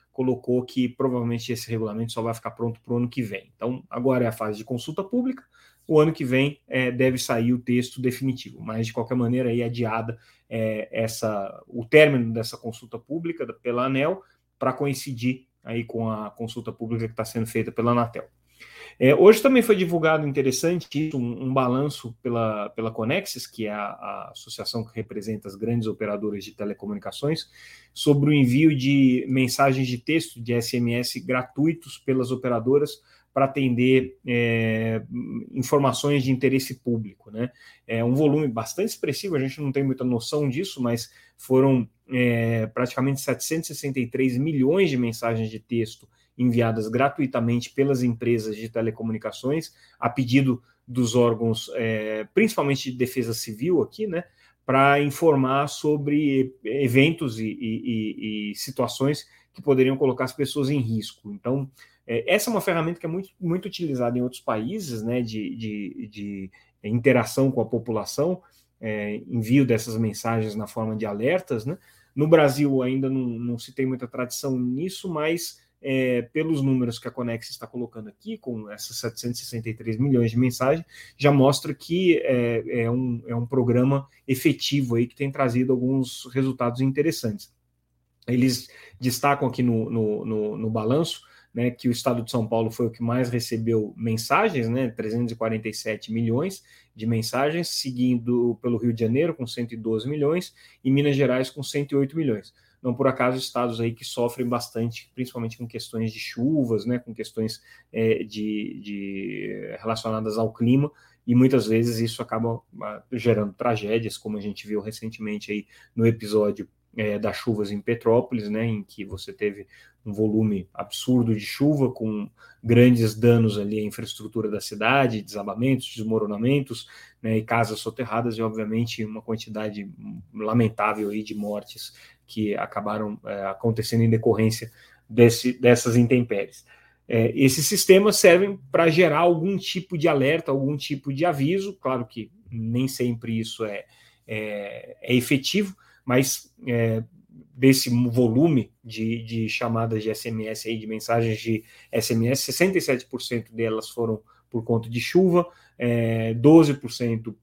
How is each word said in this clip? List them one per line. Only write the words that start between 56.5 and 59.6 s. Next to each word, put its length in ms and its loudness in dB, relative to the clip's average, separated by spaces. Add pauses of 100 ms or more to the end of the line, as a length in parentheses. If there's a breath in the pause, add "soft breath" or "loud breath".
eventos 720 2
e, 80 -4
e, 40 -4
e, 1000 -6
e 60 -10
situações 680 -4 (280 soft breath)
que 100 -18